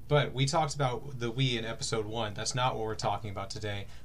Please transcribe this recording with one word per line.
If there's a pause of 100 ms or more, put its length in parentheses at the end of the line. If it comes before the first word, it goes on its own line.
but
we
talked
about
the
Wii
in
episode
one.
That's
not
what
we're
talking
about
today. (180)